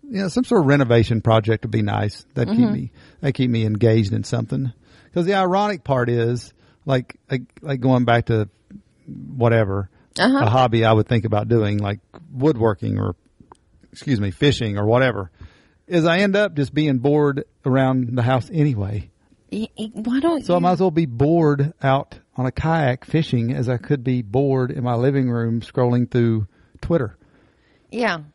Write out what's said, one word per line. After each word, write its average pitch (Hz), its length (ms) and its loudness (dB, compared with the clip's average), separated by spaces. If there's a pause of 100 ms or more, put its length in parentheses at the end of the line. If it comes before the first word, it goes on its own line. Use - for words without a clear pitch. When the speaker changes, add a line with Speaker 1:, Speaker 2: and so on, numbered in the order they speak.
Speaker 1:
You 202 140 -4
know, 190 60 -2
some 247 160 0
sort 226 180 2
of 143 60 2
renovation 117 520 4
project 110 440 2
would 113 80 -6
be 110 100 0
nice. 104 420 -4 (100)
That'd 131 200 -2
Speaker 2:
Mm-hmm. 233 100 4
Speaker 1:
keep 214 80 0
me, 135 200 -8 (280)
that'd 139 140 -2
keep 127 160 0
me 117 160 0
engaged 107 460 2
in 107 120 -4
something. 120 480 -4 (400)
'Cause 175 140 -2
the 196 80 0
ironic 190 500 0
part 127 240 0
is, 120 460 -2 (320)
like, 131 300 -2 (140)
like, 131 120 -4 (180)
like, 139 200 -6
going 123 260 2
back 117 200 2
to 110 220 0 (880)
whatever, 110 540 0 (280)
Speaker 2:
Uh-huh. 262 280 2
Speaker 1:
a - 20 4
hobby 117 380 2
I 110 60 6
would 107 140 4
think 113 200 0
about 107 220 -2
doing, 107 300 2
like 101 220 -4 (320)
woodworking 113 680 0
or, 98 160 -4 (800)
excuse 127 280 -4
me, 101 100 -2
fishing 113 480 0
or 104 80 -2
whatever, 113 440 0 (560)
is 175 200 0
I 170 120 2
end 202 160 2
up 202 220 0
just 143 180 -2
being 147 240 0
bored 143 460 0 (200)
around 131 520 0
the 120 60 0
house 127 300 0
anyway. 110 580 -2 (420)
Speaker 2:
Y-, 214 160 -8 (100)
y-, 220 160 -10
why 240 260 -4
don't 311 240 -2
Speaker 1:
So 175 100 0
I - 20 4
Speaker 2:
you 175 60 2
Speaker 1:
might 185 100 2
as 170 80 0
well 185 100 2
be 160 160 0
bored 143 680 2 (100)
out 139 360 0 (180)
on 127 100 -2
a 131 60 -4
kayak 156 520 -2
fishing 127 480 -2
as 131 160 -4
I 127 80 0
could 135 280 -4
be 127 180 -2
bored 131 480 0
in 135 140 -6
my 123 100 -2
living 131 360 0
room 117 300 -2
scrolling 123 500 0
through 113 360 2 (340)
Twitter. 151 360 -2 (720)
Speaker 2:
Yeah. 214 300 -2 (140)